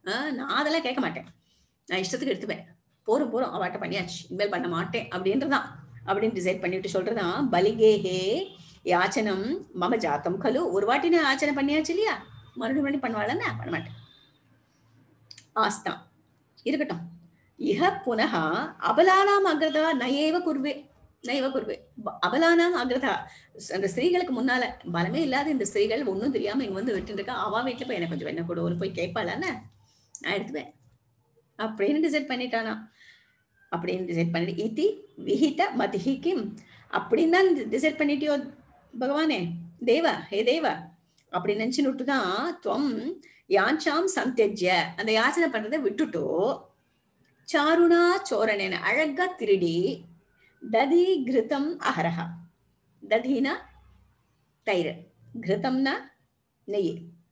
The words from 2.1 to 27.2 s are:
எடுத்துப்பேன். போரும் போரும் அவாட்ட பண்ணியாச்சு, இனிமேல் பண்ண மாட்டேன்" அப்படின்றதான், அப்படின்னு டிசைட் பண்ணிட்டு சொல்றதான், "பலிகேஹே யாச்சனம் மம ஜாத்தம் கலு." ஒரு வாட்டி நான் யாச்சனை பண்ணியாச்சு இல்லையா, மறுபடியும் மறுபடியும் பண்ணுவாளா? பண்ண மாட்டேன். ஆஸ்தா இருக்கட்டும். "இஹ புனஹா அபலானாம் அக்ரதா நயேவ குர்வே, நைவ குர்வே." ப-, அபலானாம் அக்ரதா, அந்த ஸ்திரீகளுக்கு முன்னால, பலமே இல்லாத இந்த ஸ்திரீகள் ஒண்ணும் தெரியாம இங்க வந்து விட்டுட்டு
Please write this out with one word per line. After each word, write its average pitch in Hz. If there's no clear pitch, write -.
எடுத்துப்பேன். -
போரும் 240
போரும் 240
அவாட்ட 185
பண்ணியாச்சு, 180
இனிமேல் 202
பண்ண 175
மாட்டேன்" 170
அப்படின்றதான், 226
அப்படின்னு 208
டிசைட் 180
பண்ணிட்டு 190
சொல்றதான், 196
"பலிகேஹே 196
யாச்சனம் 190
மம 220
ஜாத்தம் 170
கலு." 294
ஒரு 196
வாட்டி 277
நான் 330
யாச்சனை 285
பண்ணியாச்சு 294
இல்லையா, 370
மறுபடியும் 269
மறுபடியும் 254
பண்ணுவாளா? 240
பண்ண -
மாட்டேன். -
ஆஸ்தா -
இருக்கட்டும். 233
"இஹ 339
புனஹா 220
அபலானாம் 392
அக்ரதா 311
நயேவ 285
குர்வே, 294
நைவ 262
குர்வே." 269
ப-, -
அபலானாம் 339
அக்ரதா, 254
அந்த 196
ஸ்திரீகளுக்கு 339
முன்னால, 247
பலமே 190
இல்லாத 285
இந்த 247
ஸ்திரீகள் 220
ஒண்ணும் 214
தெரியாம 233
இங்க 196
வந்து 220
விட்டுட்டு 202